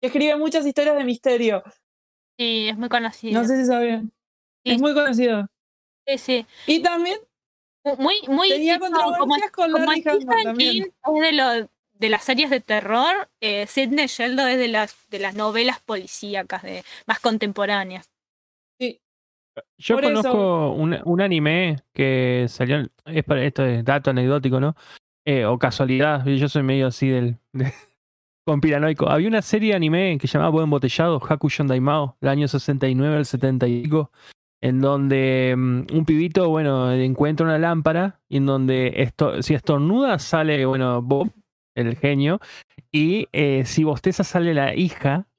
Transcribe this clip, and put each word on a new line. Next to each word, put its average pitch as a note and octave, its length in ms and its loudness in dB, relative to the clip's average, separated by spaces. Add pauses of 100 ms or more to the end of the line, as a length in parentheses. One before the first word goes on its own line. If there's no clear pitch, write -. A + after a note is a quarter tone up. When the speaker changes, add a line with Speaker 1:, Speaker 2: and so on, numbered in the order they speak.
Speaker 1:
que B3+ 80 -4
escribe D4 280 2
muchas D#4 300 -2
historias D4 300 2
de C#4 80 0
misterio. A#3+ 580 0 (760)
Speaker 2:
Sí, A3+ 300 -2
es A3 100 -6
muy A#3+ 100 -6
conocido. A3+ 540 -2
Speaker 1:
No A#3 40 0
sé C4 120 2
si B3+ 80 0
sabían. A#3 440 0 (540)
Speaker 2:
Sí. B3 80 0
Speaker 1:
Es A#3+ 80 2
muy D4 140 2
conocido. A#3+ 520 2 (600)
Speaker 2:
Sí, C4+ 120 -2
sí. B3 280 -4 (200)
Speaker 1:
Y D#4+ 160 4
también F4 360 0 (640)
Speaker 2:
Mu-, C#4+ 120 -2
muy, C#4+ 180 2 (120)
muy D4+ 220 2
Speaker 1:
tenía D#4+ 260 2
Speaker 2:
tipo, F4 120 -4
Speaker 1:
controversias D#4+ 680 0
Speaker 2:
como, F4 140 0
Speaker 1:
con D#4+ 60 0
Speaker 2:
como D#4+ 120 -2
Speaker 1:
Larry D#4 160 0
Speaker 2:
Stephen D#4 300 0
Speaker 1:
Hagman A#3 140 2
también. A#3+ 280 0
Speaker 2:
King F#4 180 -2 (260)
es D4+ 60 2
de D#4+ 120 2
lo, A#3 340 0 (240)
de A3 160 -4
las A#3+ 160 0
series C4+ 260 0
de C4 100 0
terror, A#3 680 -2 (120)
eh, G#3 280 -4
Sidney C4+ 380 0
Sheldon B3+ 420 -2
es B3+ 100 0
de B3 100 0
las, G#3+ 280 -2 (140)
de G3+ 80 -10
las G3 160 -6
novelas A3 460 0
policíacas G3 800 -8
de, F#3 200 -14 (240)
más - 140 -4
contemporáneas. G3+ 880 -4 (680)
Speaker 1:
Sí. B3+ 200 -6 (760)
Speaker 3:
Yo - 160 0
Speaker 1:
Por C4+ 120 0
eso. A#3+ 80 2
Speaker 3:
conozco G3 580 0
un, D#3 320 -2
un F3 160 0
anime E3 560 0 (160)
que B2+ 560 0
salió, B2+ 300 -2 (260)
es D#3 180 -4
para, C#3 220 -2
esto C#3 200 -2
es A#2 200 0
dato C#3 260 0
anecdótico, C3 480 2
¿no? C#3+ 160 0 (500)
Eh, C3+ 200 0
o A2+ 120 2
casualidad, C3+ 680 0
yo C#3 220 2
soy C#3 160 0
medio C3 240 2
así C3+ 200 -2
del, A#2+ 360 0
<laughs> - 80 -20
de, C3 200 -2 (720)
conspiranoico. D3 640 2
Había D#3 200 2
una A3+ 140 0
serie G#3+ 280 0
de G3+ 60 2
anime E3+ 440 0
que - 60 -4
se - 80 -4
llamaba D#3 160 2
Buen D#3+ 140 2
Embotellado, D3 640 0
Hakusho D3 380 -2
Daimao, C3+ 560 0
del C#3 100 0
año C#3+ 180 0
sesenta C3+ 400 -2
y C3 60 0
nueve D3 220 2
al D3 100 0
setenta C3 420 0
y A#2+ 140 0
pico, D3+ 280 -2 (500)
en C3 200 0
donde, C3+ 760 2
mm, B2+ 300 0 (100)
un D#3+ 80 2
pibito, E3 440 2
bueno, C#3 440 0
encuentra D3 540 0
una D#3+ 120 2
lámpara E3 680 0
y C#3+ 100 -2
en C#3 80 2
donde C3 500 0
esto-, B2 460 0
si - 120 0
estornuda F3 640 0
sale, D3+ 480 0
bueno, B2+ 340 0
Bob, C#3 300 0 (460)
el A#2 200 -2
genio, C#3+ 440 0 (520)
y, D#3+ 400 0
eh, C#3 340 2
si - 180 0
bosteza D#3 400 0
sale E3+ 280 0
la C#3 220 0
hija E3+ 520 -2 (120)